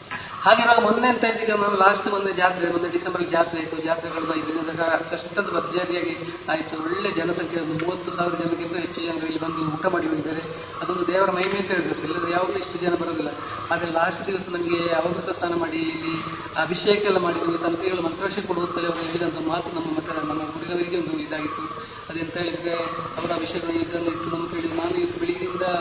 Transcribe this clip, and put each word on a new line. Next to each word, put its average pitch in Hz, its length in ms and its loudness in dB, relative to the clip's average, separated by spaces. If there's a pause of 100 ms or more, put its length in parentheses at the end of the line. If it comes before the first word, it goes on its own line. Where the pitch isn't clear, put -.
(420)
ಹಾಗಿರುವಾಗ 233 380 8
ಮೊನ್ನೆ 233 280 4
ಅಂತ 233 160 4
ಇದ್ದೀಗ 220 280 2
ನಾನು 208 260 4
ಲಾಸ್ಟ್ 196 300 6
ಮೊನ್ನೆ 196 240 0
ಜಾತ್ರೆ, 175 400 2
ಮೊನ್ನೆ 175 180 0
ಡಿಸೆಂಬರ್ 175 340 0
ಜಾತ್ರೆ 170 360 2
ಆಯಿತು. 160 260 -4
ಜಾತ್ರೆ 165 240 -2
ಕಳೆದ 160 280 -2
ಐದು 156 100 -2
ದಿನದ 160 300 -4
ಕಾಲ 165 120 2
ಅಷ್ಟೊಂದು 170 600 -2
ಭರ್ಜರಿಯಾಗಿ 165 840 -2 (140)
ಆಯಿತು. 160 340 -2
ಒಳ್ಳೆ 190 280 0
ಜನಸಂಖ್ಯೆ, 170 500 0
ಒಂದು 160 240 -2
ಮೂವತ್ತು 180 260 -2
ಸಾವಿರ 175 220 0
ಜನಕ್ಕಿಂತ 170 400 -2
ಹೆಚ್ಚು 165 280 -4
ಜನರು 165 240 -2
ಇಲ್ಲಿ 160 140 -2
ಬಂದು 160 340 -2
ಊಟ 151 120 -2
ಮಾಡಿ 170 220 2
ಹೋಗಿದ್ದಾರೆ. 156 340 0 (400)
ಅದೊಂದು 175 260 0
ದೇವರ 190 240 4
ಮಹಿಮೆ 190 260 0
ಅಂತ 196 140 -2
ಹೇಳ್ಬೇಕು, 170 300 0
ಇಲ್ಲದ್ರೆ 170 300 -2
ಯಾವಾಗಲೂ 185 260 2
ಇಷ್ಟು 175 240 -4
ಜನ 175 140 2
ಬರೋದಿಲ್ಲ. 160 340 -2 (420)
ಆದರೆ 170 200 0
ಲಾಸ್ಟ್ 175 360 2
ದಿವಸ 190 220 0
ನಮಗೆ 170 440 2
ಅವಭೃತ 170 440 0
ಸ್ನಾನ 175 160 0
ಮಾಡಿ 160 240 0
ಇಲ್ಲಿ 160 460 -2 (380)
ಅಭಿಷೇಕ 202 440 4
ಎಲ್ಲ 190 120 4
ಮಾಡಿ 170 220 2
ನಮಗೆ 165 180 0
ತಂತ್ರಿಗಳು 175 440 0
ಮಂತ್ರಾಕ್ಷಿ 185 400 -2
ಕೊಡುತ್ತಲೇ 170 460 0
ಅವರು 165 180 -2
ಹೇಳಿದಂಥ 160 420 -2
ಮಾತು 175 280 -2
ನಮ್ಮ 160 220 -2
ಮತ್ತೆ 160 220 -4
ನಮ್ಮ 151 140 -2
ಗುರುಗಳವರಿಗೆ 170 640 -2
ಒಂದು 156 220 -2
ಇದಾಗಿತ್ತು. - 680 -6 (220)
ಅದೆಂತ 165 280 -4
ಹೇಳಿದ್ರೆ 170 360 -2 (440)
ಅವರ 170 140 -2
ಅಭಿಷೇಕ 165 320 -2
ಇದನ್ನು 165 420 0
ಇಟ್ಟು 165 200 -2
ನಮ್ಮ 170 240 -2
ಹೇಳಿದ್ರು. 165 280 -2
ನಾನು 170 120 0
ಇವತ್ತು 175 300 0
ಬೆಳಿಗ್ಗೆಯಿಂದ 180 420 -2 (200)